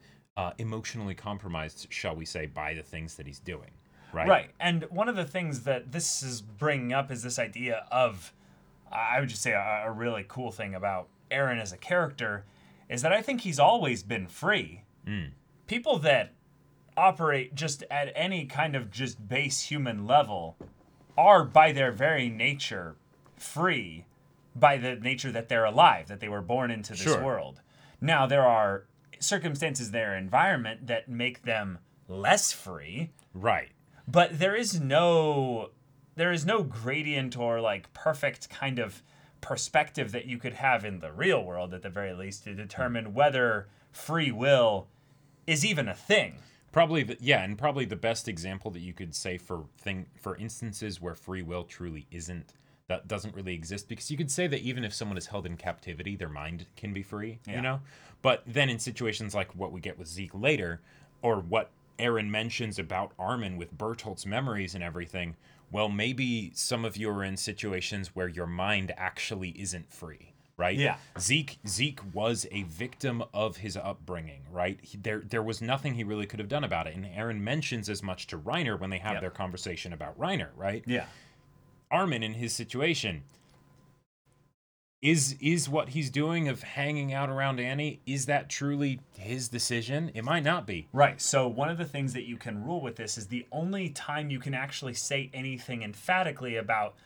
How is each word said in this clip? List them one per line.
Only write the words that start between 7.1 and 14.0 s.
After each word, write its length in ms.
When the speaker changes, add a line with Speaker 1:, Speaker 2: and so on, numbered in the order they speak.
Speaker 2:
is 120
this 140
idea 540
of, 420
I 280
would 100
just 120
say 100
a, 340
a 60
really 360
cool 240
thing 240
about 320
Eren 320
as 120
a 40
character 680
is 140
that 120
I 80
think 200
he's 180
always 420